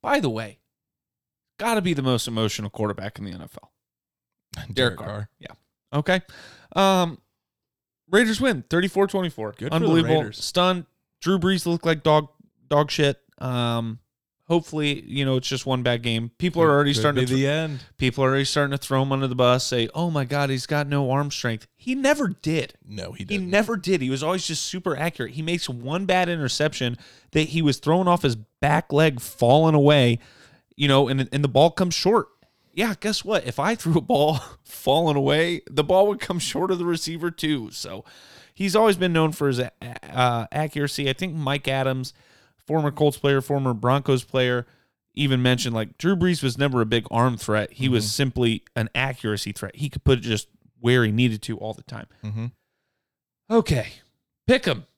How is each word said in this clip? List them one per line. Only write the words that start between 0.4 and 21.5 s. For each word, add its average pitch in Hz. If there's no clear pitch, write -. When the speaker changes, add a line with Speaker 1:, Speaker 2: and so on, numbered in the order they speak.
Speaker 1:
gotta 220
be 180
the 139
most 127
emotional 110
quarterback 101
in 104
the 92
N 90
F -
L. -
Speaker 2:
<laughs> -
Derek -
Speaker 1:
Derek 123
Carr. -
Speaker 2:
Carr. 104
Speaker 1:
Yeah. -
Okay. 180
Um, 185
Raiders 220
win 214
thirty-four 190
twenty-four. 160
Speaker 2:
Good -
for 120
the 151
Speaker 1:
Unbelievable. 160
Speaker 2:
Raiders. 110
Speaker 1:
Stunned. 180
Drew 190
Brees 185
looked 170
like 160
dog, 151
dog 147
shit. 143
Um, 117
hopefully, 156
you 139
know, 131
it's 127
just 135
one 127
bad 120
game. 117
People 170
are 160
Speaker 2:
Could, 151
Speaker 1:
already 143
Speaker 2:
could 117
Speaker 1:
starting 127
Speaker 2:
be 127
Speaker 1:
to 123
thr- 131
Speaker 2:
the 135
end. 151
Speaker 1:
people 131
are 131
already 139
starting 143
to 135
throw 135
him 139
under 135
the 123
bus, 123
say, 117
"Oh 170
my 147
God, 139
he's 127
got 147
no 139
arm 143
strength." 113